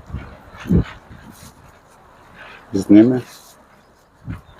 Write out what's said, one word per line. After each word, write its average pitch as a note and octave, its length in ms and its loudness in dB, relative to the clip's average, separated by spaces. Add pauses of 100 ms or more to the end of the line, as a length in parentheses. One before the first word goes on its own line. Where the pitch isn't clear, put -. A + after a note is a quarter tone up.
(2750)
З G2 180 0
ними A#2+ 320 6 (1400)